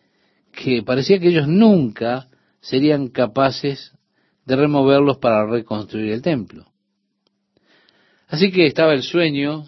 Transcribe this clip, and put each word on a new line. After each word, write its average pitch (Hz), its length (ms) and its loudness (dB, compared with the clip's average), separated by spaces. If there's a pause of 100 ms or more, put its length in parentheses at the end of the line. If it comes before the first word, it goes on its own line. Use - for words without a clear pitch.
(520)
que 123 300 -4
parecía 135 360 0
que 175 100 0
ellos 156 200 2
nunca 143 800 2 (320)
serían 139 480 0
capaces 131 840 -4 (520)
de 131 120 -2
removerlos 139 640 2
para 107 280 0
reconstruir 110 680 -6
el 120 100 -6
templo. 131 440 -6 (1600)
Así 180 240 0
que 180 140 2
estaba 156 260 2
el 131 100 0
sueño 151 640 -4